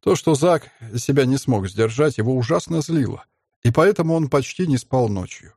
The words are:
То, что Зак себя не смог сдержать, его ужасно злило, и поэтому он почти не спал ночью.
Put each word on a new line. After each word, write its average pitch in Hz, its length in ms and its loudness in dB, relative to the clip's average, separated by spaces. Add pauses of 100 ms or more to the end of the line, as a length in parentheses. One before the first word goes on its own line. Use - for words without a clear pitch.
То, 190 140 2
что - 180 0
Зак 156 380 0 (260)
себя 135 280 2
не 131 120 0
смог 104 320 -2
сдержать, 113 480 0
его 117 180 -2
ужасно 160 460 -2
злило, 143 420 -4 (380)
и 120 80 4
поэтому 165 460 2
он 156 140 0
почти 143 360 -2
не 135 140 2
спал 127 280 0
ночью. - 500 -8